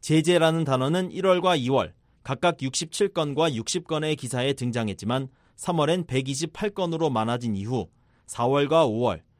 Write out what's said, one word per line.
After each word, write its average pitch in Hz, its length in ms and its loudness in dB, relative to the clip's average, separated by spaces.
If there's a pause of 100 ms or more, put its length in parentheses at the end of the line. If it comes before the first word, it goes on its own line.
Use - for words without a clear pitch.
제재라는 160 600 4
단어는 143 480 0
일월과 180 460 2
이월 127 360 0 (300)
각각 135 400 -2
육십칠 160 460 -2
건과 151 440 0
육십 117 320 -4
건의 156 300 -2
기사에 131 380 -4
등장했지만 120 760 -4 (280)
삼월엔 170 520 0
백이십팔 139 640 -4
건으로 165 400 -2
많아진 117 440 0
이후 104 340 -4 (360)
사월과 143 600 2
오월, 110 360 0 (180)